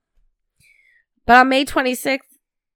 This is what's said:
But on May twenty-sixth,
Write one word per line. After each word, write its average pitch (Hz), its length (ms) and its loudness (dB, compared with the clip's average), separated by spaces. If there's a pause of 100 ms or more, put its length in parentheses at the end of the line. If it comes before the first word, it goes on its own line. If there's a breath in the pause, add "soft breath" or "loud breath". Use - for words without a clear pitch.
(1300 soft breath)
But 233 80 6
on 254 140 4
May 269 160 -2
twenty-sixth, 269 760 -6 (360)